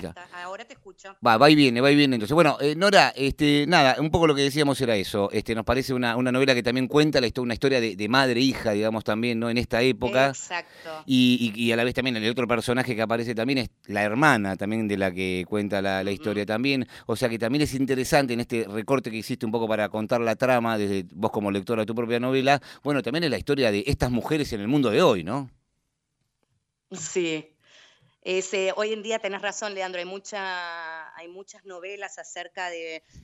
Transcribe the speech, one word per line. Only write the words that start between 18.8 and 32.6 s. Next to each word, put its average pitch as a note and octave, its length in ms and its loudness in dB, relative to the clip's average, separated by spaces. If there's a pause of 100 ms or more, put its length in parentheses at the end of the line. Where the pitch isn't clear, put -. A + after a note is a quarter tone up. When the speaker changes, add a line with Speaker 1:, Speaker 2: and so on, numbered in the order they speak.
Speaker 1:
que A2 60 -8
hiciste A#2+ 300 -6
un A2 40 -4
poco A2+ 160 -2
para G#2+ 220 0
contar A2 320 -2
la A2+ 160 0
trama, A#2+ 420 2
desde G2 360 -2
vos G#2 180 -2
como G#2 180 -2
lectora G2+ 320 -2
de G#2 40 -2
tu A2+ 100 -6
propia A#2 240 -2
novela, C3 400 2 (240)
bueno, C#3 180 -2
también D3+ 220 -4
es D3+ 60 -2
la A2 80 0
historia B2+ 340 0
de G2+ 140 0
estas C3+ 240 -2
mujeres B2 420 -2
en G#2+ 80 -6
el G2+ 80 -4
mundo C3 220 2
de A#2+ 120 4
hoy, G#2+ 220 4
¿no? B2+ 260 -6 (1400)
Speaker 2:
Sí. D#3+ 600 -4 (680)
Ese, F#3+ 540 -2
hoy G#3+ 160 -2
en G#3+ 100 -6
día A3 180 -4
tenés G3 220 -6
razón, G3+ 320 -6
Leandro, F#3 260 -6
hay F3 40 -8
mucha, F3 1120 -10
hay E3+ 120 -18
muchas F#3+ 360 -20
novelas F#3+ 540 -14
acerca F3 500 -12